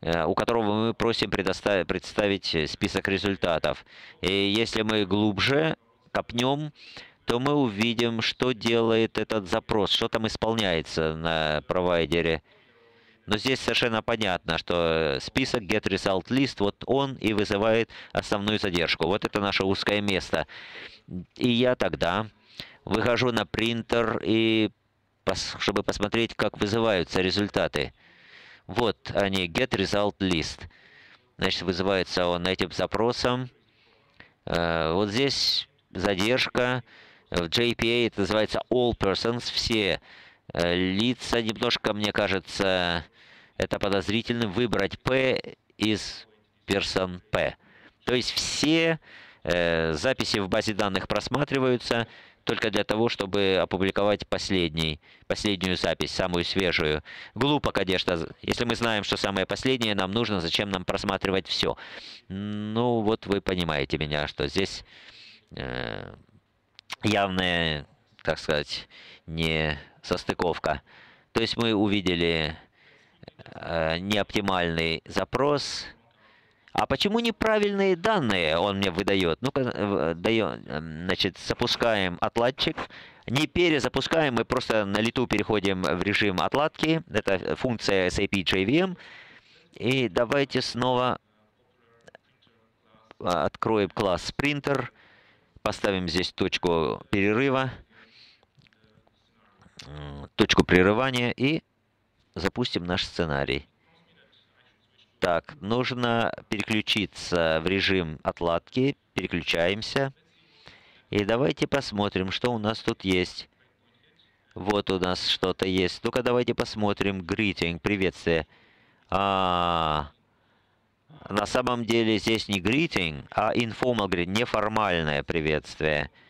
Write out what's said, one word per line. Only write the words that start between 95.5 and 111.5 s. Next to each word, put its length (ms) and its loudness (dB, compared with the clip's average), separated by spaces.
Поставим 460 0
здесь 240 -2
точку 800 0
перерыва. 600 2
М, 480 -14
точку 280 4
прерывания 680 4
и 300 -2
запустим 500 -4
наш 200 -2
сценарий. 640 -2
Так, 420 0
нужно 720 0
переключиться 1160 0
в 20 2
режим 560 0
отладки. 760 0
Переключаемся. 960 -2
И 160 0
давайте 420 0